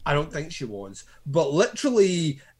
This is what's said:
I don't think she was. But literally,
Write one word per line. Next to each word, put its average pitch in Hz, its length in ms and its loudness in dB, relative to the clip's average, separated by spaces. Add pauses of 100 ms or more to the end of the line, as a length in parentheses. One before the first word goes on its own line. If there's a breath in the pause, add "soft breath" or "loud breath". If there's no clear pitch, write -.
I 147 80 0
don't 151 200 -2
think 160 180 -8
she - 140 -10
was. 98 400 -12 (200 soft breath)
But 143 260 0
literally, 185 920 2 (180 soft breath)